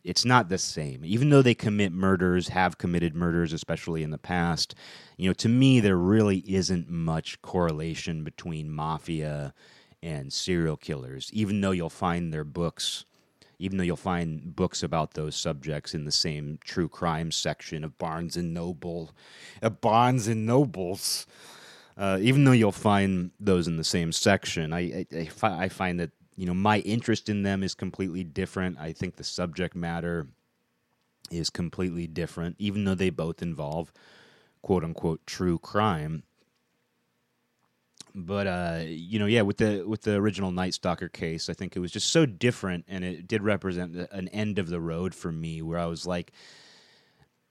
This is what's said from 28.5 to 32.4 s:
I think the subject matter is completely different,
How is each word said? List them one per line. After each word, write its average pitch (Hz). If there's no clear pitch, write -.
I 80
think 90
the 78
subject 90
matter 85
is 85
completely 87
different, 85